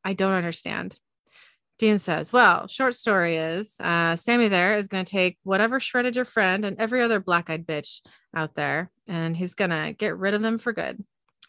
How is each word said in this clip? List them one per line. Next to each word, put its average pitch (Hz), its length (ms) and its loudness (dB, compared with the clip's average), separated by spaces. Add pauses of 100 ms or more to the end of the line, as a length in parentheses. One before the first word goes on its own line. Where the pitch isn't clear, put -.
"I 190 100 -4
don't 190 200 0
understand." 170 640 -4 (800)
Dean 214 220 4
says, 160 340 -6
"Well, 214 340 6
short 262 280 -2
story 175 420 2
is, 165 420 -4
uh, 170 380 2
Sammy 233 320 4
there 190 260 4
is 202 140 -2
gonna 190 160 -2
take 180 380 0
whatever 214 360 2
shredded 247 380 -2
your 247 80 0
friend 202 400 0
and 190 120 -6
every 226 240 0
other 226 200 2
black-eyed 170 440 -2
bitch - 360 -6 (340)
out 160 200 -4
there, 147 360 -2 (160)
and 165 300 -4
he's 180 160 -6
gonna 160 400 -2
get 180 240 -4
rid 196 160 0
of 208 80 0
them 226 160 0
for 226 160 -4
good." - 320 -8 (440)